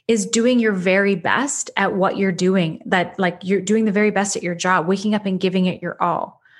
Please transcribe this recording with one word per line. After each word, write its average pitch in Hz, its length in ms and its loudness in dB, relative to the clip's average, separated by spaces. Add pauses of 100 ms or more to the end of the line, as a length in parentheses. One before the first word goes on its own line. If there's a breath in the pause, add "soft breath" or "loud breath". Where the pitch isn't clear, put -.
is 220 180 2
doing 233 320 2
your 220 140 2
very 190 440 2
best 190 600 -2
at 196 180 0
what 190 220 0
you're 196 160 0
doing, 180 540 0
that, 175 340 0
like, 180 240 0
you're 190 160 0
doing 214 240 0
the 220 80 0
very 208 200 2
best 196 260 -2
at - 60 -6
your 175 120 -4
job, 175 320 0
waking 196 280 0
up 202 100 -4
and 185 160 -2
giving 185 240 2
it 180 160 -2
your - 200 -8
all - 380 -4 (200 soft breath)